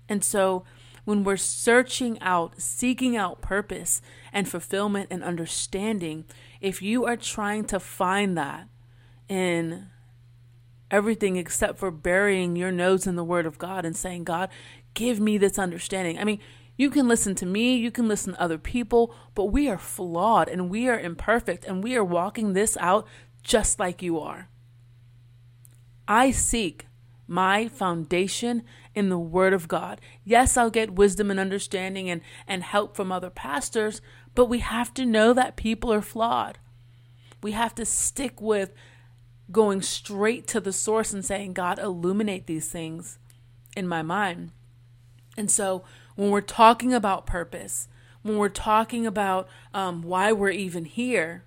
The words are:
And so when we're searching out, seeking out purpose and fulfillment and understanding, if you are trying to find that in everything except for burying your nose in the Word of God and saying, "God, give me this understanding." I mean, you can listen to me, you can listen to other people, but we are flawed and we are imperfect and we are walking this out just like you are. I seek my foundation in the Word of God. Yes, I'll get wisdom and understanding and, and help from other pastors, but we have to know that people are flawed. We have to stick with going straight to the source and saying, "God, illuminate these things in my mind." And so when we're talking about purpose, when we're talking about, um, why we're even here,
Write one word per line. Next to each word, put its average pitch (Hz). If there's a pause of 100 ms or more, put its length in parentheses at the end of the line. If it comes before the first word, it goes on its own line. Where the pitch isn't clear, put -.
And 202
so 190 (420)
when 208
we're 196
searching 240
out, 175
seeking 247
out 185
purpose 190 (300)
and 202
fulfillment 196
and 180
understanding, 175 (360)
if 190
you 226
are 240
trying 214
to 202
find 190
that 147 (600)
in 180 (1040)
everything 208
except 175
for 190
burying 180
your 180
nose 185
in 185
the 175
Word 170
of 156
God 185
and 165
saying, 175
"God, 180 (440)
give 233
me 214
this 196
understanding." 180
I -
mean, 208 (380)
you 277
can 262
listen 233
to 190
me, 220
you 240
can 233
listen 202
to -
other 165
people, 233 (200)
but 196
we 262
are 202
flawed 180
and 180
we 226
are 233
imperfect 175
and 190
we 247
are 226
walking 190
this 208
out 190 (360)
just -
like 180
you 170
are. 156 (1600)
I 247
seek - (440)
my 190
foundation 190 (320)
in 202
the 185
Word 180
of 170
God. - (240)
Yes, 240
I'll 233
get 220
wisdom 202
and 196
understanding 190
and, 175 (260)
and 185
help 208
from 185
other 180
pastors, 214 (320)
but 247
we 240
have 226
to 262
know 220
that 254
people 226
are 214
flawed. 233 (840)
We 208
have 202
to 226
stick -
with 208 (760)
going 196
straight 208
to 226
the 190
source 214
and 196
saying, 196
"God, 180
illuminate 190
these 156
things 165 (560)
in 190
my 165
mind." 175 (840)
And 208
so 190 (320)
when 202
we're 202
talking 233
about 196
purpose, - (360)
when 214
we're 202
talking 220
about, 190 (260)
um, 185
why 185
we're 202
even 175
here, 185